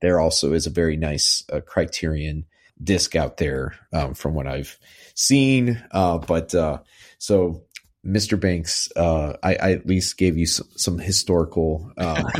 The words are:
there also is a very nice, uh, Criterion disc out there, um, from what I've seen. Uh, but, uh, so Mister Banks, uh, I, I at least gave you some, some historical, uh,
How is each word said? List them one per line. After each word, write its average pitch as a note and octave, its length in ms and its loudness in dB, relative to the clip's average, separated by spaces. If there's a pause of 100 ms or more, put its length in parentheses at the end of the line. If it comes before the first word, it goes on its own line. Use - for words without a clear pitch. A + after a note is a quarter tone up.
there F2 180 4
also D2+ 320 2
is D#2+ 140 0
a D#2+ 40 -4
very D#2+ 280 0
nice, D2+ 520 0
uh, D2+ 100 -4
Criterion D#2 840 -4 (380)
disc F2 340 0
out D2 220 -2
there, C2+ 380 -4 (180)
um, C#2 180 -2
from D2 220 -4
what C#2 120 -4
I've C2+ 320 -8 (360)
seen. C3 760 2
Uh, F2+ 280 2
but, D#2+ 360 -2
uh, D#2 260 2 (360)
so F2+ 480 0 (400)
Mister G2 320 0
Banks, F2 600 -2
uh, D#2+ 480 0
I, F#2 100 4
I F#2+ 180 2
at F#2 140 -2
least F#2 320 0
gave F#2 180 4
you E2 100 2
some, - 280 -4
some F2 240 -2
historical, E2 1000 0
uh, F2+ 280 -2 (160)